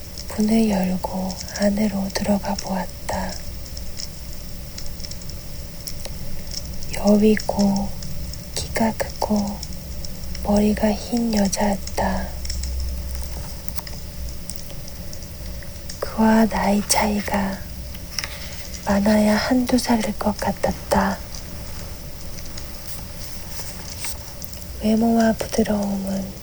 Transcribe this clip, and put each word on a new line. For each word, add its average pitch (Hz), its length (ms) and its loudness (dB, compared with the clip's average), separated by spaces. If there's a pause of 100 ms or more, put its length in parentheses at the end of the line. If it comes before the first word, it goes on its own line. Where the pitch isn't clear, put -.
(280)
문을 220 420 4
열고 185 680 0 (220)
안으로 202 520 2
들어가 202 440 2
보았다. 190 800 -4 (3500)
여위고 202 920 4 (680)
키가 - 380 0
크고 - 760 0 (800)
머리가 214 440 6
흰 233 420 0
여자였다. 196 920 2 (3750)
그와 220 460 6
나이 196 420 4
차이가 202 720 2 (1300)
많아야 214 500 6
한두 254 400 4
살일 220 420 2
것 208 200 2
같았다. - 800 2 (3500)
외모와 226 540 6
부드러움은 196 960 0 (100)